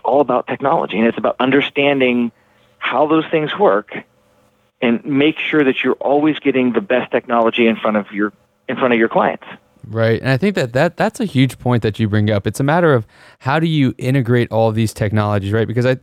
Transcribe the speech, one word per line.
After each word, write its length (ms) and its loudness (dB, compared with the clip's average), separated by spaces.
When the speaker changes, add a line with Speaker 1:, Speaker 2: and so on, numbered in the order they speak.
Speaker 1:
all 160 2
about 260 0
technology, 520 -2
and 100 2
it's 100 -2
about 220 -2
understanding 920 0
how 300 -2
those 240 0
things 260 -2
work 380 0
and 240 0
make 340 0
sure 240 0
that 200 0
you're 100 0
always 460 0
getting 340 0
the 80 0
best 300 -2
technology 560 0
in 100 0
front 200 -2
of 140 -6
your, 200 -4
in 80 -6
front 180 0
of 60 2
your 100 2
clients. 360 -2
Speaker 2:
Right. 340 0
And 80 -4
I 80 2
think 180 0
that, 180 -4
that 240 0
that's 220 -2
a 60 -2
huge 320 0
point 260 0
that 160 -2
you 80 0
bring 220 2
up. 160 0
It's 140 -6
a 40 0
matter 300 4
of 140 0
how 200 0
do 60 0
you 320 2
integrate 540 0
all 200 2
these 220 0
technologies, 580 0
right? 160 0
Because 180 -2
I, 180 2